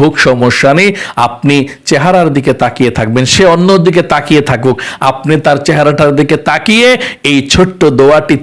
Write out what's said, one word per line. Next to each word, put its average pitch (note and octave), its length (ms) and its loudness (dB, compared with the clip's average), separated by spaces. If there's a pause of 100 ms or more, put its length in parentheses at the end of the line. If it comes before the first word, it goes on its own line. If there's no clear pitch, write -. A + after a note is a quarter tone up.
হোক, D3+ 120 2 (140)
সমস্যা B2 520 2
নেই। G3 100 2 (380)
আপনি C#3 280 -2 (340)
চেহারার E3+ 460 2
দিকে C3+ 180 0 (100)
তাকিয়ে A#2+ 340 0
থাকবেন, A#2 260 0 (100)
সে F#3+ 100 2 (120)
অন্যদিকে F3+ 480 2 (100)
তাকিয়ে D3 360 0
থাকুক, B2 260 0 (340)
আপনি C#3+ 240 -2 (120)
তার D3 200 2
চেহারাটার D3 540 0
দিকে D3+ 180 0 (120)
তাকিয়ে A3 380 0 (440)
এই C#3 80 2 (140)
ছোট্ট F#3 280 0 (180)
দোয়াটি D3 440 2